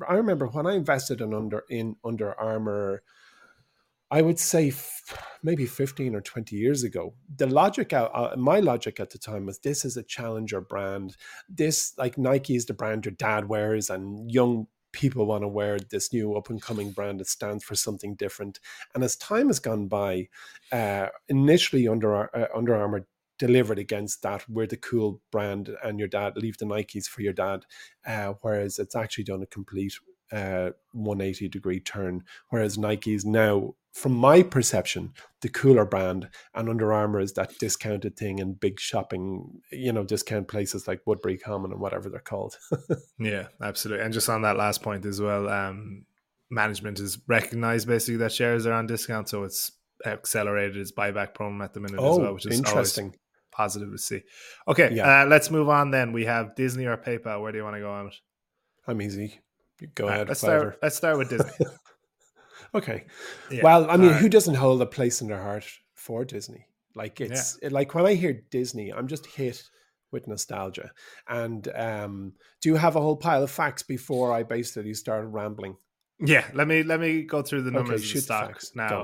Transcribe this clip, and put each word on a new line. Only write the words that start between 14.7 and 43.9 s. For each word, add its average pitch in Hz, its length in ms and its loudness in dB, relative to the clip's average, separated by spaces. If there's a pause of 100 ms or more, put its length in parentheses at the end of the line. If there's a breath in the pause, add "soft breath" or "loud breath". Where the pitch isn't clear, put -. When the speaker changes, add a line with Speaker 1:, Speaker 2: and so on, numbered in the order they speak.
Speaker 1:
people 127 340 0
wanna 104 200 -2
wear 104 300 0
this 101 340 -6
new 107 240 -2
up-and-coming 104 580 -6
brand 101 260 -6
that 95 80 -8
stands 104 360 -6
for - 120 -10
something 101 400 -4
different." 101 440 -8 (360 loud breath)
And 127 80 0
as 123 120 0
time 233 300 0
has 220 140 4
gone 107 280 -2
by, 95 420 -2 (420 loud breath)
uh, 101 380 0 (180)
initially 139 600 4
Under 107 280 2
Ar-, 104 180 -2
uh, 117 220 0
Under 117 200 2
Armour 104 300 -2 (320)
delivered 120 400 4
against 104 460 -6
that, 101 260 -6
"We're 113 160 -2
the 117 100 -8
cool 107 540 -2
brand 101 400 -4 (140)
and 107 160 -6
your 104 80 -2
dad, 101 280 -4
leave 107 220 -6
the - 80 -6
Nikes 104 400 -4
for - 160 -14
your 101 120 -2
dad," 95 340 -4 (400 loud breath)
uh, 104 340 -4
whereas 104 380 -2
it's 104 160 -6
actually 110 300 -6
done 95 180 -6
a - 20 -8
complete, 98 480 -8 (380)
uh, 95 400 -2 (220)
one 104 280 -2
eighty 95 260 -4
degree 92 320 -4
turn, 92 440 -6 (260 loud breath)
whereas 107 260 0
Nike 107 380 0
is 101 100 -2
now, 107 520 2 (160)
from - 220 -2
my 139 300 10
perception, 110 680 0 (280 loud breath)
the 120 80 -4
cooler 127 340 8
brand, 95 460 -2 (240 loud breath)
and 113 160 -4
Under 113 240 2
Armour 107 260 2
is 98 140 -2
that - 240 -6
discounted 104 580 -4
thing 98 220 -6
in 95 160 -4
big 95 260 -2
shopping, 95 800 -6 (100)
you 127 200 -2
know, 110 120 0
discount 101 440 -4
places 101 400 -6
like 95 200 -6
Woodbury 98 320 -2
Common 98 320 -8
and 98 100 -8
whatever 98 260 -6
they're - 120 -12
called. 98 360 -10 (160)
<laughs> - 460 -6
Speaker 2:
Yeah, 104 300 -4 (120)
absolutely. 107 460 -4